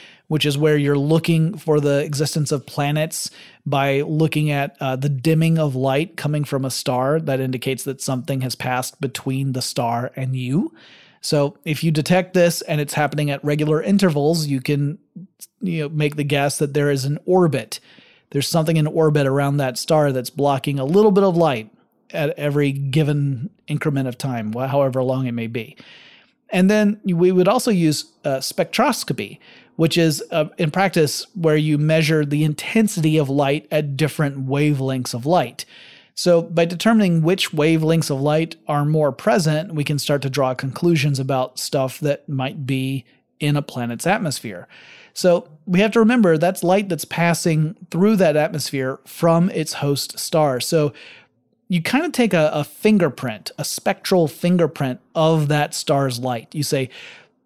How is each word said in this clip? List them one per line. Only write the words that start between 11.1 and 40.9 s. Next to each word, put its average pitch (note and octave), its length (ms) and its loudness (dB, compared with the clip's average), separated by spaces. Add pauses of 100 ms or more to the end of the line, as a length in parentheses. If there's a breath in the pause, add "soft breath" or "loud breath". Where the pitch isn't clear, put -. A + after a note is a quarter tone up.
So D3 460 0
if D#3 180 -2
you E3 60 2
detect F3+ 420 0
this F3 300 2
and D3+ 180 -2
it's D3 140 -6
happening D3 360 -2
at C#3 140 -6
regular D3+ 380 0
intervals, E3 640 2
you C3+ 160 -2
can, C#3+ 360 -2 (600)
you E3+ 220 -4
know, D3 80 -6
make D3+ 260 -2
the D3 80 -2
guess C#3+ 320 0
that C#3+ 160 -2
there C#3+ 180 2
is C3+ 140 -2
an D3 220 -2
orbit. E3 520 2 (520 soft breath)
There's C#3 180 -2
something E3 300 0
in D3+ 80 2
orbit D3+ 400 2
around C#3+ 320 0
that C3 180 -2
star D3+ 360 2
that's B2+ 180 -4
blocking C#3 480 0
a C3 80 -4
little G#3 240 6
bit G3 140 4
of F3+ 120 2
light C3 340 0 (400)
at D#3 280 -2
every C#3+ 340 0
given C#3 800 -2 (160)
increment C#3+ 420 -2
of A#2+ 80 -8
time, A2+ 380 -6
wh-, C3 160 -4
however C3 320 0
long C3 240 -2
it A#2+ 60 -4
may A#2 140 -6
be. A2+ 300 -10 (760 loud breath)
And F#3+ 180 4
then G#3 340 2
we F3+ 260 4
would F3+ 160 4
also A#3 240 2
use, E3 360 2 (180)
uh, C3+ 140 -2
spectroscopy, - 1000 -2 (380 loud breath)
which D#3+ 200 2
is, D#3+ 360 2
uh, D3+ 140 0 (120)
in E3 120 0
practice - 640 0
where D#3+ 220 2
you D3+ 220 0
measure D#3 460 2
the D3 200 0
intensity D#3+ 760 0
of C#3 100 2
light C#3+ 420 0
at D3 260 -2
different C#3 520 -2
wavelengths C3+ 640 0
of A#2 120 -8
light. D3 380 0 (520 loud breath)
So E3+ 260 4
by E3 220 0
determining F3+ 580 2
which F3+ 300 0
wavelengths D#3+ 580 2
of C3+ 100 -2
light D#3 360 0 (100)
are D3 180 0
more D3+ 280 2
present, E3 600 0
we D3 100 -2
can D3 140 -2
start C#3 240 -2
to C#3 60 -4
draw C3 240 0
conclusions C#3 680 0